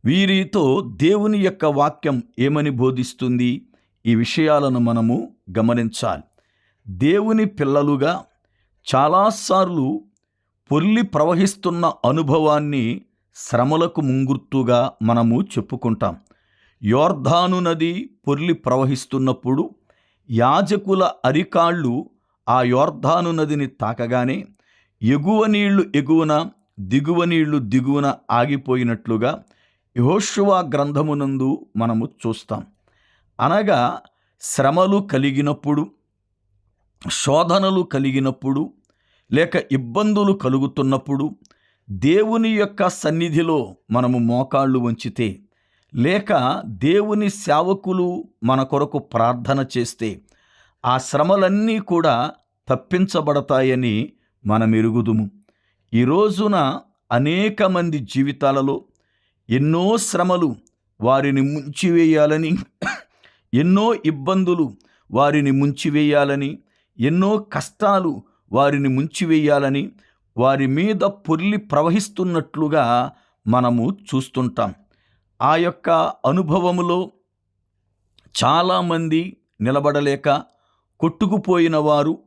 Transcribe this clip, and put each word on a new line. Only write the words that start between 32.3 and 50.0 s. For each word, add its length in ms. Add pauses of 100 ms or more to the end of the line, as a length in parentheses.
అనగా 600 (400)
శ్రమలు 720
కలిగినప్పుడు, 800 (1200)
శోధనలు 720
కలిగినప్పుడు, 920 (580)
లేక 240 (160)
ఇబ్బందులు 600
కలుగుతున్నప్పుడు 1040 (540)
దేవుని 600
యొక్క 400
సన్నిధిలో 840 (160)
మనము 280
మోకాళ్ళు 600
వంచితే, 600 (560)
లేక 680
దేవుని 640
సేవకులు 1000 (160)
మన 200
కొరకు 360
ప్రార్థన 640 (120)
చేస్తే 440 (640)